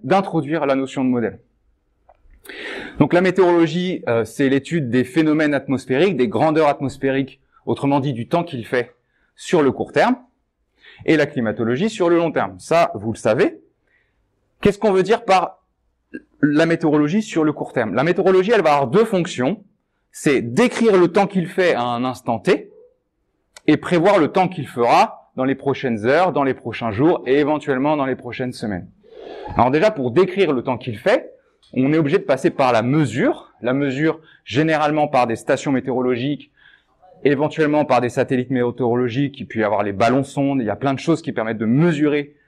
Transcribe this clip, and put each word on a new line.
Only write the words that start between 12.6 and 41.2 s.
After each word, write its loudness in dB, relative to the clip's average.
vous -6
le -8
savez. 0
Qu'est-ce 0
qu'on 2
veut 2
dire 0
par 0
la 2
météorologie 0
sur -2
le 0
court -10
terme ? -2
La 0
météorologie, 2
elle 4
va 4
avoir 0
deux 4
fonctions. -2
C'est 0
décrire 2
le 4
temps 2
qu'il -4
fait 0
à -2
un -4
instant -4
T -2
et 6
prévoir 2
le 4
temps 0
qu'il -8
fera 2
dans -2
les 0
prochaines -4
heures, 2
dans 0
les 0
prochains -6
jours 2
et 2
éventuellement 0
dans -2
les -4
prochaines -8
semaines. -8
Alors 2
déjà, 2
pour -4
décrire 0
le -2
temps -4
qu'il -10
fait, 0
on 0
est 2
obligé 2
de -2
passer 0
par 2
la 2
mesure. 0
La -2
mesure, -2
généralement 0
par 2
des -2
stations -2
météorologiques, -2
éventuellement 0
par 2
des -2
satellites -2
météorologiques, -2
et -12
puis -4
avoir 0
les -2
ballons 2
sondes. -2
Il -2
y -2
a -4
plein -2
de -4
choses 0